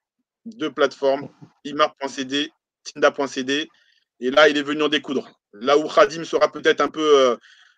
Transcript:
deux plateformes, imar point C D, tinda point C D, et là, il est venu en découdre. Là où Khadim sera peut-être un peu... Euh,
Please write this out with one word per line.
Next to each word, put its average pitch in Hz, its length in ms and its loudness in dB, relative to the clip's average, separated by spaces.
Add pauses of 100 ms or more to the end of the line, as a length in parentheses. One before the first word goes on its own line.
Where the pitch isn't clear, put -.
(440)
deux 131 280 -8
plateformes, 139 560 -2 (360)
imar 147 320 -2
point 139 120 -6
C 131 160 -8
D, 143 280 -4 (320)
tinda 147 260 0
point 139 160 -4
C 131 160 -6
D, 139 260 -4 (520)
et 123 100 -4
là, 151 180 6
il 147 80 -2
est 147 60 -2
venu 147 200 -4
en 147 60 2
découdre. 143 440 -6 (200)
Là 127 240 0
où 156 120 0
Khadim 160 340 2
sera 151 300 0
peut-être 151 280 0
un 143 80 0
peu... 151 300 4
Euh, 127 180 2 (420)